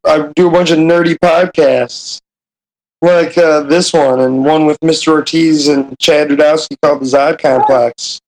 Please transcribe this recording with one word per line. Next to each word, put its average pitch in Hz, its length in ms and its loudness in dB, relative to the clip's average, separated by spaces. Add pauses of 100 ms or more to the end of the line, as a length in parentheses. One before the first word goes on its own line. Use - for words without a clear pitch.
I 151 300 0
do 180 120 2
a 170 40 2
bunch 175 180 0
of 165 80 2
nerdy 170 400 2
podcasts, 160 1000 0 (800)
like, 170 340 2
uh, 156 260 2
this 156 320 0
one 135 260 2
and 131 260 0
one 156 220 2
with 151 160 0
Mister 160 300 0
Ortiz 156 560 0
and 135 280 -4
Chad 151 320 -2
Rudowski 151 540 0
called 143 180 0
the 135 40 -6
Zod 139 340 0
Complex 127 880 -2